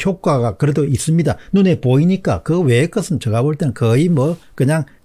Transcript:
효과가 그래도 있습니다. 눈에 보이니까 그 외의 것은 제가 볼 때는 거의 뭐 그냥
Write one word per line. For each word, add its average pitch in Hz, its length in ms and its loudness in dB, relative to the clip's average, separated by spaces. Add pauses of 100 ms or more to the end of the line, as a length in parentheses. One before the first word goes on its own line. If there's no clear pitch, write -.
효과가 139 540 -2
그래도 143 280 0
있습니다. 151 520 0 (160)
눈에 190 280 2
보이니까 147 600 0
그 165 180 -2
외의 135 280 2
것은 175 300 -4
제가 110 240 -2
볼 147 140 -2
때는 143 180 -2
거의 120 340 2
뭐 160 280 0 (180)
그냥 151 300 0 (200)